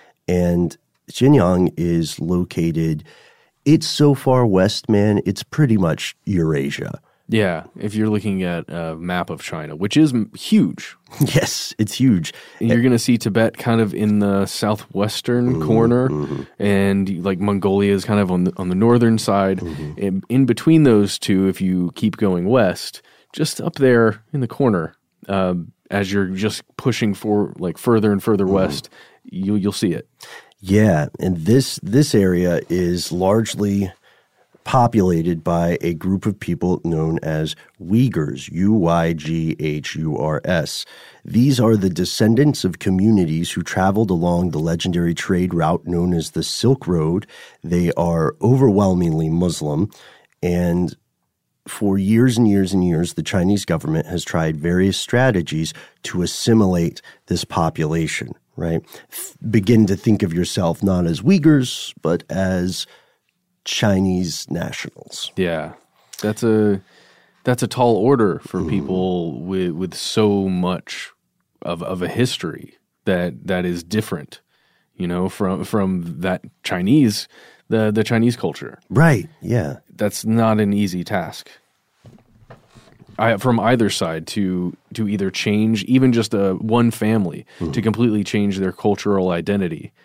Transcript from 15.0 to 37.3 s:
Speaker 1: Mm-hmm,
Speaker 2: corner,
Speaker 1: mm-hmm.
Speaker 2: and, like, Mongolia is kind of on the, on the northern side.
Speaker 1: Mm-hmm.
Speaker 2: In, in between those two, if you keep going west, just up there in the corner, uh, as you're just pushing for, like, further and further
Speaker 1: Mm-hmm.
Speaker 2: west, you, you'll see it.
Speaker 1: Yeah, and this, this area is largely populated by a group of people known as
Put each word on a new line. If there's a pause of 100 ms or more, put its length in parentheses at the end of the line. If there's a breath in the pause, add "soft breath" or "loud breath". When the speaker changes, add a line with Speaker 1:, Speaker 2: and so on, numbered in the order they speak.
Speaker 1:
Mm-hmm,
Speaker 2:
corner,
Speaker 1:
mm-hmm. (160)
Speaker 2:
and,
like,
Mongolia
is
kind
of
on
the,
on
the
northern
side.
Speaker 1:
Mm-hmm.
Speaker 2:
In,
in
between
those
two,
if
you
keep
going
west, (280 soft breath)
just
up
there (100)
in
the
corner, (320)
uh, (380)
as
you're
just (140)
pushing
for,
like,
further
and
further
Speaker 1:
Mm-hmm.
Speaker 2:
west, (340 soft breath)
you,
you'll
see
it. (520 loud breath)
Speaker 1:
Yeah, (100)
and
this,
this
area
is
largely (760 soft breath)
populated
by
a
group
of
people
known
as (260 soft breath)